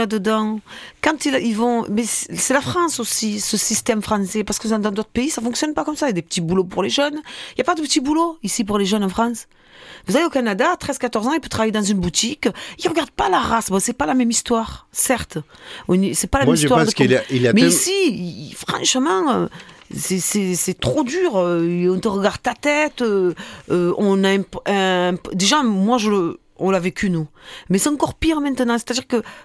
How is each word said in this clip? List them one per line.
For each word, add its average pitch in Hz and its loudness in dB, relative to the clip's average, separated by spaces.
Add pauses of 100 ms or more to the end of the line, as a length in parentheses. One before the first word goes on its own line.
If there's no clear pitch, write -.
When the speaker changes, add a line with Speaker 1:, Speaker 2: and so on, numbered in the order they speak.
Speaker 1:
là-dedans. 214 0 (440)
Quand 302 0
ils, 269 2 (160)
ils 208 -2
vont, 240 2
mais 220 0
c'est, - -4
c'est 254 2
la 277 2 (100)
France 349 0
aussi, 208 -2
ce - -2
système 214 0
français, 202 -2
parce 208 -4
que 220 -6
dans, 220 2
dans 208 -4
d'autres - -8
pays, 277 0
ça 247 -6
fonctionne 285 -2
pas 311 -2
comme 302 -4
ça. 302 0
Il 262 2
y 180 -4
a 170 0
des 165 -6
petits - -4
boulots 190 2
pour - -2
les 233 -2 (100)
jeunes. 294 -2 (360)
Il - -2
y - 2
a - -2
pas 349 2
de 320 -4
petits 294 0
boulots 320 0
ici 214 -2
pour 208 0
les 202 2
jeunes 208 2
en 190 0 (100)
France. 233 -2 (600)
Vous 190 2
allez 320 4
au 330 0
Canada, 233 0
à 349 -2
treize, - -6
quatorze 233 -2
ans, 285 2
il 330 0
peut - -10
travailler 220 0
dans 208 0 (100)
une 202 2
boutique. 214 0 (340)
Il 359 2
regarde 302 -2
pas - 0
la 349 4
race. 226 0
Bon, 190 2
c'est 240 -2
pas 302 0
la 294 0
même 247 2
histoire, - -2
certes. - 0 (500)
On 185 4
y, 190 0
c'est - -2
pas 277 2
la 277 2
Speaker 2:
Moi, 254 6
Speaker 1:
même 156 2
Speaker 2:
je 147 4
Speaker 1:
histoire 165 6
Speaker 2:
pense 147 4
Speaker 1:
de - -2
Speaker 2:
qu'il 135 4
Speaker 1:
com-, 127 4
Speaker 2:
a, - -4
il 123 4
a 117 4
Speaker 1:
mais 214 6
Speaker 2:
tel- - 6
Speaker 1:
ici, - 2 (160)
il, 165 -6
franchement, 339 -2 (100)
euh, 175 0 (480)
c'est, 180 -2
c'est, 185 0
c'est 175 0
trop 277 0
dur. 311 0
Euh, 175 2
on 185 -2
te 220 -2
regarde 196 0
ta 240 -2
tête. 294 0
Euh, 190 2 (360)
euh, 175 2
on 196 2
a 190 4
un, 190 -2 (220)
un, 185 2 (180)
déjà, 202 2
moi, 220 2
je 214 0
le, 180 0 (180)
on 185 0
l'a 190 2
vécu, 185 -2
nous. 160 -2 (420)
Mais 180 2
c'est 302 2
encore 269 -2
pire 320 0
maintenant. 254 0
C'est-à-dire 247 -4
que 226 0 (220)